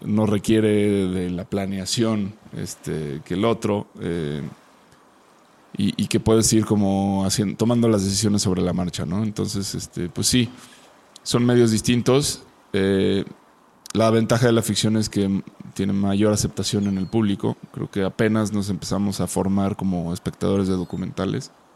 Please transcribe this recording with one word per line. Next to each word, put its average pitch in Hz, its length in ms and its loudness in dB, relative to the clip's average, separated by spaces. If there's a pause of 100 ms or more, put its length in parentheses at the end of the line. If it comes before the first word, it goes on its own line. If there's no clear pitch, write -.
no 107 220 0
requiere 104 840 2
de 92 220 -2
la 90 160 -6
planeación, 101 880 -2 (240)
este, 78 680 -8
que 87 120 -6
el 101 100 0
otro, 104 420 -2 (140)
eh, 80 400 -4 (1400)
y, 98 240 0
y 101 60 -2
que 107 120 2
puedes 113 320 4
ir 110 140 4
como 98 600 2
hacien-, 98 300 -2
tomando 117 320 2
las 104 160 4
decisiones 98 380 2
sobre 92 220 0
la 90 100 0
marcha, 87 320 -4
¿no? 90 180 -4
Entonces, 101 520 -4
este, 87 340 -8
pues - 180 -4
sí, 120 220 2 (760)
son 120 220 0
medios 120 260 6
distintos. 120 720 0 (300)
Eh, 98 500 2 (680)
la 110 180 4
ventaja 113 360 4
de 117 60 6
la 113 80 4
ficción 110 360 0
es 107 120 0
que 98 320 0 (320)
tiene 98 200 -2
mayor 101 400 2
aceptación 101 540 -2
en 95 100 0
el 95 100 -2
público. 110 480 0 (160)
Creo 113 180 -8
que 98 140 -2
apenas 107 480 0
nos 101 180 -2
empezamos 98 520 -2
a 87 60 -2
formar 98 500 0
como 87 360 -2
espectadores 92 540 -2
de 95 60 2
documentales, 95 760 -6 (240)